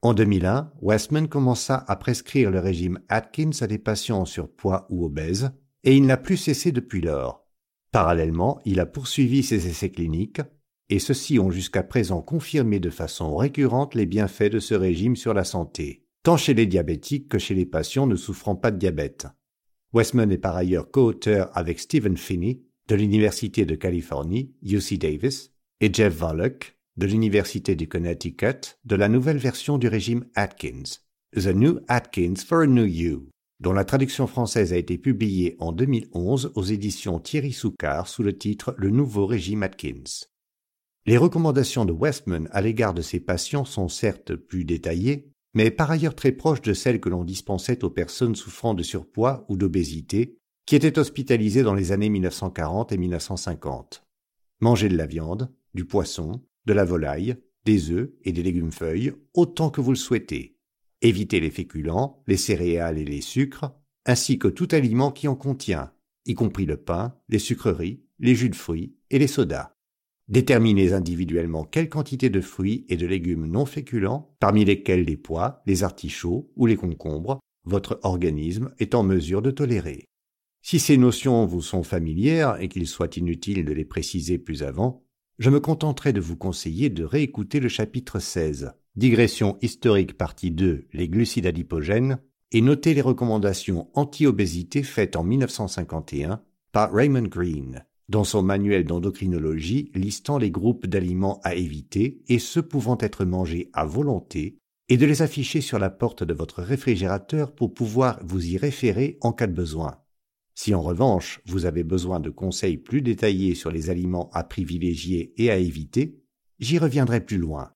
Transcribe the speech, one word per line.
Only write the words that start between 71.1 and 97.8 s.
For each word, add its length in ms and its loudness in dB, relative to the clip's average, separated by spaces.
quelle 260 -2
quantité 420 -2
de 100 2
fruits 480 -4
et 80 -2
de 100 -2
légumes 400 -2
non 180 0
féculents, 760 -4
parmi 240 6
lesquels 400 4
les 120 -2
pois, 500 -4
les 180 2
artichauts 720 -6
ou 100 4
les 100 4
concombres, 640 -6
votre 380 -4
organisme 800 -2
est 160 0
en 80 4
mesure 360 2
de 120 0
tolérer. 540 -4
Si 180 2
ces 160 6
notions 500 4
vous 160 -4
sont 220 -4
familières 760 0
et 60 -4
qu'il 220 -4
soit 280 -4
inutile 480 -2
de 80 -2
les 120 -2
préciser 520 -4
plus 280 -8
avant, 400 -4
je 120 4
me 100 6
contenterai 540 -2
de 80 0
vous 160 -6
conseiller 500 -4
de 160 -4
réécouter 560 -2
le 80 0
chapitre 520 -4
seize, 520 -4
digression 640 4
historique 560 2
partie 340 -4
deux, 440 0
les 160 -2
glucides 340 0
adipogènes, 800 -2
et 100 6
noter 320 4
les 80 2
recommandations 920 0
anti-obésité 880 0
faites 320 -2
en 80 -2
mille 180 2
neuf 100 0
cent 180 -6
cinquante 460 -8
et 100 -4
un 160 -4
par 180 2
Raymond 380 2
Green, 560 -6